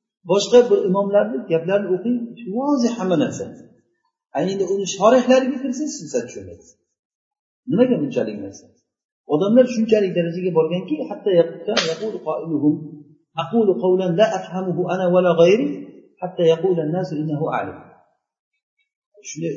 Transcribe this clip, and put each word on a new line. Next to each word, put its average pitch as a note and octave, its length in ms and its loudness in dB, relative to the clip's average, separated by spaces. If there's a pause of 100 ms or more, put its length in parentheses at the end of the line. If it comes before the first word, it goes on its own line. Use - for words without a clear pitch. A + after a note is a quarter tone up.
(260)
boshqa G3+ 360 4
bir G3+ 220 2
imomlarni G3+ 600 0
gaplarini F3+ 460 -2
o'qing, G3 260 0 (300)
vozih A#3+ 460 0
hamma F#3 240 -2
narsa. - 280 -2 (920)
Endi F#3+ 300 -2
uni G3 220 -4
shorihlariga A#3+ 640 4
kirsangiz, C4+ 440 -6
siz - 200 -12
tushunmaysiz. F#2 560 -8 (1000)
Nimaga A3+ 280 4
bunchalik A#2+ 420 -4
narsa? - 260 -16 (640)
Odamlar G3+ 360 4
shunchalik G#3+ 480 0
darajaga F3 400 -2
borganki, D#3+ 480 0
hatto - 300 -6
yaqulu F3+ 920 0
qailuhum D3+ 540 -2 (640)
aqulu G3 380 2
qawlan F#3 380 0
la G3+ 160 4
afhamuhu F3+ 560 -4
ana F#3 220 -2
wala F3+ 260 4
ghayri F3+ 340 6 (500)
hatta F3+ 260 -6
yaqula E3 400 2
an-nasu D#3+ 320 -4
innahu D3+ 340 -4
alim. G2+ 300 -6 (1500)
Shunday - 300 -8